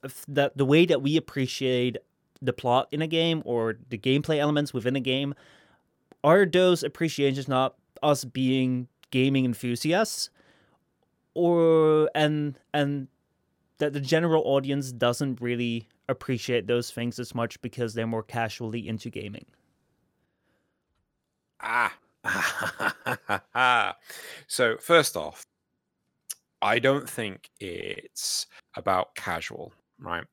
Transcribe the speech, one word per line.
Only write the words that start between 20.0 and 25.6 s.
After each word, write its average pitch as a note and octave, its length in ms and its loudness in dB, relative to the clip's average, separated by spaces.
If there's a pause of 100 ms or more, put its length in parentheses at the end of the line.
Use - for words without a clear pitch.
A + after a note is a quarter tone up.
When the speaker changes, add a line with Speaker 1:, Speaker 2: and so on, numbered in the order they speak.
Speaker 2:
Ah. A#2 320 -2 (300)
<laughs> G#2+ 1700 -2 (520)
So, A2+ 300 0
first - 380 4
off, D2+ 280 -8 (1160)